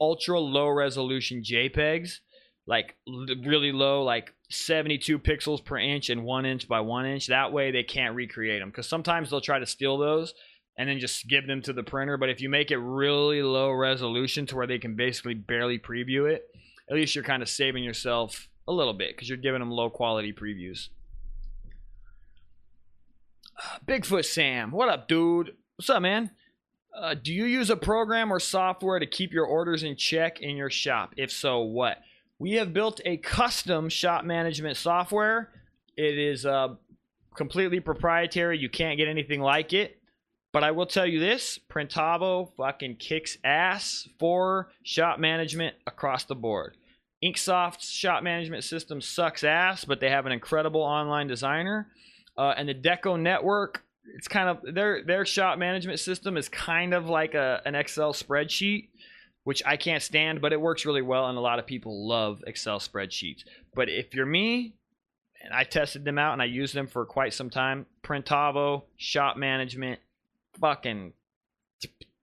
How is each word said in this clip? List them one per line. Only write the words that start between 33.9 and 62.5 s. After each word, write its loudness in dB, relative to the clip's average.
management -2
software. 2
It 2
is, 0
uh, 2
completely 0
proprietary. 2
You -2
can't -2
get 4
anything -2
like 4
it. 0
But 4
I 4
will 0
tell 2
you 2
this, 2
Printavo 0
fucking -4
kicks -4
ass 2
for 2
shop 2
management 0
across -2
the -6
board. -4
Inksoft's 0
shop 0
management -4
system -8
sucks -2
ass, 4
but 0
they 2
have 2
an -2
incredible 0
online 0
designer. -2
Uh, 2
and -2
the -2
Deco 2
Network, 0
it's -14
kind 2
of, -4
their, 2
their 2
shop 2
management -2
system -4
is -4
kind 0
of 0
like 2
a, 2
an -2
Excel 0
spreadsheet, -2
which -2
I 2
can't 0
stand, 0
but 2
it 0
works 0
really 2
well, 2
and -2
a -2
lot 2
of -8
people -8
love 0
Excel -4